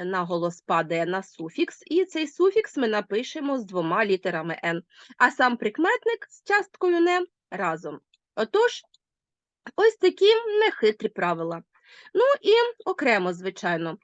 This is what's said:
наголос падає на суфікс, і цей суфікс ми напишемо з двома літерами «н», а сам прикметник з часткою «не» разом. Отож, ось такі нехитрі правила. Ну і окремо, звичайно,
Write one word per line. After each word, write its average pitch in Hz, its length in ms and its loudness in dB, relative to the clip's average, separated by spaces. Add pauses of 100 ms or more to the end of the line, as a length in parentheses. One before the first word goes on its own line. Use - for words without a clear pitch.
наголос 175 560 -4
падає 165 440 -2
на 185 180 -4
суфікс, - 600 -8
і 359 200 0
цей 320 220 -4
суфікс 392 500 0
ми 254 100 0
напишемо 254 720 -4
з 214 60 -8
двома 180 400 -2
літерами 170 580 -2
«н», 170 200 -4 (340)
а 247 140 4
сам 247 260 2
прикметник 415 720 -2
з - 140 -20
часткою 370 580 0
«не» 359 240 2 (260)
разом. 170 480 -6 (360)
Отож, 403 460 0 (920)
ось 440 200 4
такі 370 300 2 (340)
нехитрі 214 480 0
правила. 170 560 -4 (500)
Ну 440 100 2 (180)
і 403 120 4 (320)
окремо, 208 480 0
звичайно, 175 720 -6